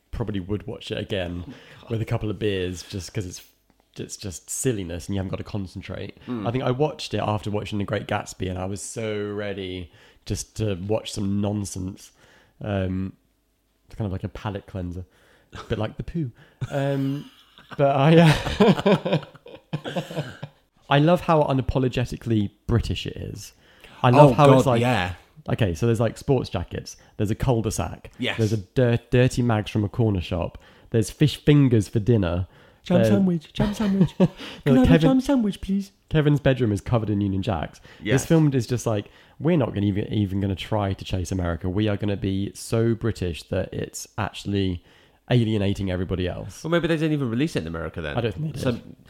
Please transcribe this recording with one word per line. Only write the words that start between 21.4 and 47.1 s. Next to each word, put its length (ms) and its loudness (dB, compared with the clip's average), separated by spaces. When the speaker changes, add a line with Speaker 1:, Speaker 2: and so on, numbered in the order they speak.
Speaker 1:
unapologetically 1080 0
British 400 0
it 100 -8
is. 360 -12
I 80 6
love 200 10
Speaker 2:
Oh, 40 4
Speaker 1:
how 120 6
Speaker 2:
God, 120 10
Speaker 1:
it's 80 4
like, 140 2
Speaker 2:
yeah. 340 0
Speaker 1:
okay, 240 0
so 120 -2
there's, 140 2
like, 160 -2
sports 320 0
jackets, 480 -8
there's 140 0
a 40 -4
cul-de-sac, 840 -2
Speaker 2:
Yes. 200 -4
Speaker 1:
there's 140 2
a 60 0
dir-, 400 0
dirty 320 4
mags 280 0
from 140 0
a 40 0
corner 320 0
shop, 360 -4
there's 200 0
fish 260 2
fingers 520 6
for 100 -2
dinner, 480 2
Speaker 2:
Jam 140 4
Speaker 1:
there's 100 4
Speaker 2:
sandwich, 440 2
jam 220 0
sandwich. 400 2
Speaker 1:
<laughs> 40 -4
No, 100 6
Speaker 2:
Can 80 4
I 40 6
have 80 6
a 20 6
Speaker 1:
Kevin 140 8
Speaker 2:
jam 200 4
sandwich, 400 0
please? 320 -4
Speaker 1:
Kevin's 320 4
bedroom 320 2
is 80 0
covered 300 -2
in 100 0
Union 220 0
Jacks. 380 -4
Speaker 2:
Yes. 200 0
Speaker 1:
This 60 -6
film 260 4
is 120 0
just 200 -4
like, 240 -2
we're 200 2
not 160 0
gonna 120 0
even, 240 0
even 300 0
gonna 140 -2
try 400 -2
to 100 -12
chase 260 -6
America. 380 -4
We 200 0
are 100 -2
gonna 180 -2
be 380 -2
so 400 0
British 500 -4
that 300 -4
it's 320 -10
actually 680 -4
alienating 600 0
everybody 380 -2
else. 360 -10
Speaker 2:
Well, 60 -6
maybe 180 2
they 80 0
didn't 160 0